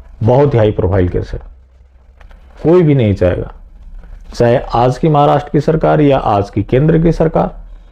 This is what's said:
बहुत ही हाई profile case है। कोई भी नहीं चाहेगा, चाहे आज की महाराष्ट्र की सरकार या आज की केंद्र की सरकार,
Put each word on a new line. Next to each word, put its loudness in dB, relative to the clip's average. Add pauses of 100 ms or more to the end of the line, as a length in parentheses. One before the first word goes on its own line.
(240)
बहुत 2
ही 2
हाई 2
profile -2
case -8
है। -8 (1200)
कोई 4
भी 4
नहीं 2
चाहेगा, -2 (840)
चाहे 2
आज -2
की 0
महाराष्ट्र 0
की -2
सरकार 0
या 4
आज -2
की -4
केंद्र 0
की 2
सरकार, -2 (300)